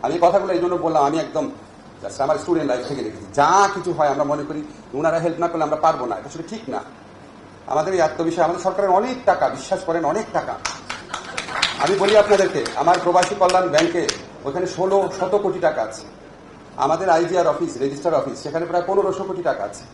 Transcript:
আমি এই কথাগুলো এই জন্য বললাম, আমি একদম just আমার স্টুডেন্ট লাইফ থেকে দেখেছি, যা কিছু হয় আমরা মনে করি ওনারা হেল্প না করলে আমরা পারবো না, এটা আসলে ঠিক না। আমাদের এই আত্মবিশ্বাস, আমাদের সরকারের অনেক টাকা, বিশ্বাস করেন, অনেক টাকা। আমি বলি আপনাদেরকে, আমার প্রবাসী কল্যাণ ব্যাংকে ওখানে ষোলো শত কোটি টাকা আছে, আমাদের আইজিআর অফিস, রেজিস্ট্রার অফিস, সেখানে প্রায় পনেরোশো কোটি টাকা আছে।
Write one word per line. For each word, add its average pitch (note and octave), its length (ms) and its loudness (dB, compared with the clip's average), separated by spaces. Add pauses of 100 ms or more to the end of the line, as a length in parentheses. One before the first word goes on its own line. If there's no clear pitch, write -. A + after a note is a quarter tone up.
আমি B2+ 120 -2
এই F3 80 -2
কথাগুলো F#3 320 4
এই E3+ 60 2
জন্য F3 160 0
বললাম, D#3+ 280 2
আমি D3 160 2
একদম D3 260 -2 (580)
just G#2 200 -4
আমার D3 140 2
স্টুডেন্ট D#3+ 340 0
লাইফ B2 160 -2
থেকে C3+ 160 -6
দেখেছি, G#2+ 300 -10
যা F3+ 420 6
কিছু F3 180 -4
হয় D3 200 4
আমরা D3 100 0
মনে D3 200 -2
করি D3+ 180 -8 (320)
ওনারা D#3+ 260 0
হেল্প D#3+ 200 -2
না E3+ 80 0
করলে E3 160 -2
আমরা D3+ 220 -2
পারবো D3 200 2
না, G#2+ 100 -4
এটা C3+ 140 -12
আসলে D#3+ 200 -12
ঠিক A3+ 200 -10
না। A2 100 -4 (880)
আমাদের D#3 260 0
এই F3+ 80 2
আত্মবিশ্বাস, E3 440 0
আমাদের F3 180 -2
সরকারের F#3+ 260 0
অনেক A#3 360 2
টাকা, F3 240 4
বিশ্বাস C3+ 380 -4
করেন, E3 180 0
অনেক G3 280 0
টাকা। D3+ 200 -2 (1300)
আমি E3+ 120 2
বলি G3+ 220 2
আপনাদেরকে, G3 440 4 (140)
আমার E3 280 4
প্রবাসী F3+ 320 2
কল্যাণ F#3 320 4
ব্যাংকে E3+ 400 2 (380)
ওখানে F3 220 -2
ষোলো F#3+ 420 0 (100)
শত F#3 140 -2 (100)
কোটি F3+ 160 -2
টাকা D#3 220 0
আছে, - 220 -8 (760)
আমাদের E3 320 0
আইজিআর E3+ 380 4
অফিস, D3+ 300 0
রেজিস্ট্রার C#3 380 -2
অফিস, C3 280 -2
সেখানে D#3+ 220 -4
প্রায় F3 220 -2
পনেরোশো F#3+ 360 0
কোটি F#3+ 180 -6
টাকা C3 220 -2
আছে। - 200 -10 (100)